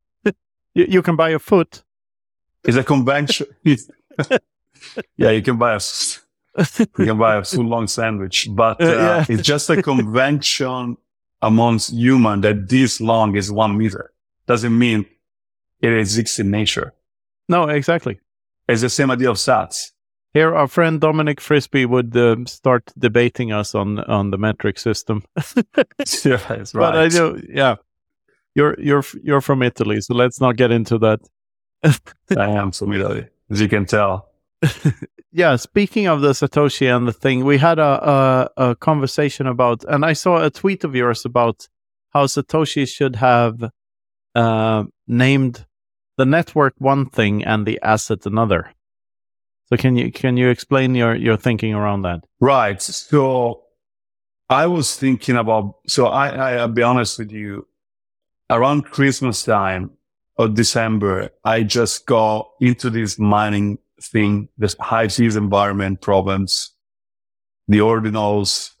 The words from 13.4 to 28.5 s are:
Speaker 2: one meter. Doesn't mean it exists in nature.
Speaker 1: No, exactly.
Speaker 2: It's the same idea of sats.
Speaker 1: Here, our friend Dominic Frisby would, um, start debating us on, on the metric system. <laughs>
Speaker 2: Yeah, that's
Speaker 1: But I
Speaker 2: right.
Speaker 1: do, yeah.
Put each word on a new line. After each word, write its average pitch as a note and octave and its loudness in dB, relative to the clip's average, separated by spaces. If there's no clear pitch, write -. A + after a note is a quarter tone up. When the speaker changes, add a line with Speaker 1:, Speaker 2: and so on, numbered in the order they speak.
Speaker 2:
one G#2 0
meter. G#2+ -4
Doesn't A#2 0
mean A#2 2
it A#2 2
exists A2 -2
in G2 -2
nature. - -4
Speaker 1:
No, E3+ 2
exactly. D3 -2
Speaker 2:
It's A2+ 0
the B2 0
same C3+ 0
idea B2+ 2
of G#2+ -2
sats. - -2
Speaker 1:
Here, D#3+ 2
our D3 2
friend D#3+ 0
Dominic D#3 0
Frisby C#3 0
would, A#2+ 0
um, A#2+ 2
start - -2
debating A#2+ 0
us G#2 -4
on, G#2 -2
on G2+ 0
the G2 -2
metric G#2 -2
system. G#2+ -4
<laughs> - -4
Speaker 2:
Yeah, B2+ 2
that's G#2+ -10
Speaker 1:
But A2+ 0
I D#3+ 4
Speaker 2:
right. E3 4
Speaker 1:
do, E3+ 0
yeah. C3+ 0